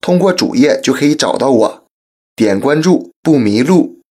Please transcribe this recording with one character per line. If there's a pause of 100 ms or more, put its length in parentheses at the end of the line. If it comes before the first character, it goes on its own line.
通
过
主
页
就
可
以
找
到
我， (520)
点
关
注 (100)
不
迷
路。 (100)